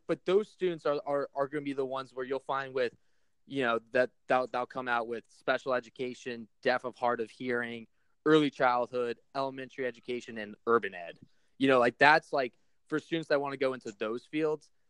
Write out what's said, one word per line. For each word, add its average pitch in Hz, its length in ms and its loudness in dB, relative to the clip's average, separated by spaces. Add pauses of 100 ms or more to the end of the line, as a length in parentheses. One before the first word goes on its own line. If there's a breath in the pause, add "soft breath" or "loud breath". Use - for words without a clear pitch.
but 165 180 -2
those 196 240 2
students 170 360 -4
are, 147 200 0
are, 143 300 -2
are 139 120 0
gonna 143 140 -6
be 143 120 -6
the 135 120 -2
ones 131 280 -8
where 127 120 -6
you'll 135 140 -4
find 135 340 -4
with, 127 200 0 (540)
you 135 160 -4
know, 117 160 2 (140)
that 127 160 4 (180)
they'll, 127 200 2
they'll 123 180 -4
come 131 220 -8
out 120 200 0
with 117 160 -8 (160)
special 131 340 -2
education, 123 760 -6 (140)
deaf 127 220 0
of 123 140 -8
hard 120 220 0
of 110 100 -6
hearing, 120 580 -6 (380)
early 151 240 6
childhood, 123 680 0 (180)
elementary 135 500 -6
education, 117 520 -8
and 104 180 -10 (120)
urban 104 260 4
ed. 85 240 -12 (400)
You 135 100 2
know, 131 120 6
like, 120 180 4
that's, 151 340 6
like, 135 220 -2 (340)
for 156 120 -4
students 165 300 -6
that 143 120 2
wanna 139 160 -6
go 131 160 0
into 117 240 -10
those 113 280 -6
fields, 156 440 -4 (200)